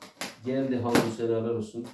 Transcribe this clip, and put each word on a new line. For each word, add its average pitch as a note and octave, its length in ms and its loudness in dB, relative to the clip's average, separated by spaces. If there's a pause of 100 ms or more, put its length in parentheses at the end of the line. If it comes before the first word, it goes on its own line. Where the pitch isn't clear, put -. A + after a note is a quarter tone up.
(460)
geldi. C3 300 0
Hamdü A#2 420 4
senalar A2+ 360 0
olsun. A2+ 400 -6